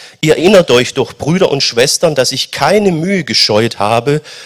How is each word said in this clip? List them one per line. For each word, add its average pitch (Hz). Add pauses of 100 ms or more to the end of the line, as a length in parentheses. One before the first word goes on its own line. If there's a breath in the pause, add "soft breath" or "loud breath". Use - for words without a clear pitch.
(220 loud breath)
„Ihr 156
erinnert 180
euch 123
doch, 123
Brüder 175
und 139
Schwestern, 143
dass 131
ich -
keine 196
Mühe 175
gescheut 110
habe, 117 (240 loud breath)